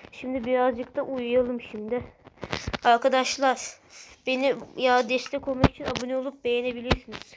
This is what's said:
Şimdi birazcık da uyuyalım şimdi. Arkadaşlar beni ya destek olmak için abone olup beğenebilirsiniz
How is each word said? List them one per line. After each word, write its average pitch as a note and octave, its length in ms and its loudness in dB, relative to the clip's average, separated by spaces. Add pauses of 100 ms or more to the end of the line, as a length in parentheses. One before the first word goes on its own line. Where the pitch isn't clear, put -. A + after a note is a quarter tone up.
(120)
Şimdi B3+ 320 -8
birazcık B3 520 0
da C#4+ 60 0
uyuyalım B3 580 0
şimdi. A3 420 -6 (840)
Arkadaşlar B3+ 920 2 (500)
beni C4 280 2 (220)
ya B3 320 4
destek B3+ 400 -2
olmak C4 220 4
için - 140 -14
abone B3+ 320 -4
olup C4 280 -6
beğenebilirsiniz A#3+ 760 -2 (180)